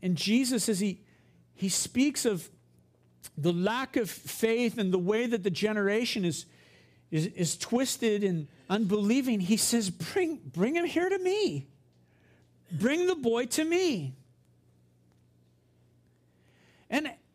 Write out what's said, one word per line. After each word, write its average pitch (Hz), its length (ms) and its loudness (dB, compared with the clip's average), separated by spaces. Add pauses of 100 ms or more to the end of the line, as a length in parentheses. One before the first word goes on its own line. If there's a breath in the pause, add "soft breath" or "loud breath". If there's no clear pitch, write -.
and 180 140 0
Jesus, 233 520 2
as 202 100 2
he, 196 220 -2 (540 soft breath)
he 190 160 -2
speaks 269 560 0
of 196 240 -2 (880)
the 165 160 2
lack 214 440 0
of 220 140 2
faith 226 680 0
and 190 140 0
the 185 60 2
way 214 280 0
that 226 160 -2
the 196 80 0
generation 208 760 0
is, 165 200 -2 (680 soft breath)
is, 160 160 0
is 175 300 -4
twisted 226 680 0
and 165 240 -2 (200 soft breath)
unbelieving, 214 720 2
he 190 160 2
says, 226 320 0
"Bring, 320 560 -2
bring 196 320 0
him 339 80 2
here 339 240 0
to 381 100 0
me. 359 480 0 (1040 soft breath)
Bring 277 360 2
the 370 80 2
boy 240 320 0
to 311 180 -2
me." 311 500 0 (2750 soft breath)
And, 277 200 -2 (240)